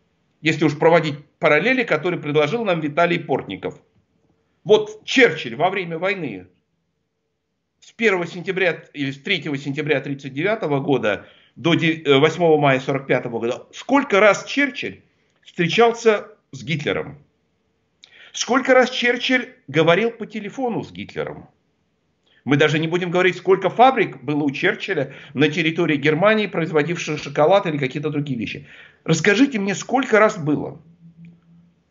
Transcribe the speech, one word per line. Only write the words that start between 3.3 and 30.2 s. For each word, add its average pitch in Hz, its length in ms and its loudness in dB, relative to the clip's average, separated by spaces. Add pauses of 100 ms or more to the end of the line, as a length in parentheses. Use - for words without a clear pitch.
Вот 208 420 0
Черчилль 170 500 2
во 170 140 0
время 175 280 -6
войны 160 500 -6 (1300)
с - 120 -20
первого 190 360 0
сентября 175 560 -2 (100)
или 139 180 -4
с 139 100 -14
третьего 160 360 -4
сентября 143 440 -2
тридцать 135 320 -10
девятого 165 460 -2
года 113 480 0 (280)
до 160 200 2
де-, 160 280 0
э, 139 160 4
восьмого 165 400 4
мая 135 200 4
сорок 135 280 -4
пятого 123 320 -2
года, 117 340 -6
сколько 254 460 0
раз 202 260 4
Черчилль 247 560 -4 (400)
встречался 220 840 2 (240)
с - 120 -14
Гитлером? 87 540 -4 (1160)
Сколько 254 400 0
раз 254 160 6
Черчилль 247 600 -2 (180)
говорил 170 440 2
по 208 140 -12
телефону 208 580 -6
с - 80 -16
Гитлером? 80 580 -10 (920)
Мы 143 140 2
даже 151 220 4
не 160 80 0
будем 175 240 -2
говорить, 180 260 2
сколько 190 320 2
фабрик 233 540 2
было 147 200 -2
у 139 80 0
Черчилля 170 600 -2 (200)
на 147 160 2
территории 160 480 0
Германии, 190 500 2
производивших 156 720 -2
шоколад 175 460 2
или 151 100 -2
какие-то 143 320 -4
другие 143 300 -4
вещи. 98 280 -10 (360)
Расскажите 208 560 2
мне, 196 160 -2
сколько 226 440 0
раз 214 180 2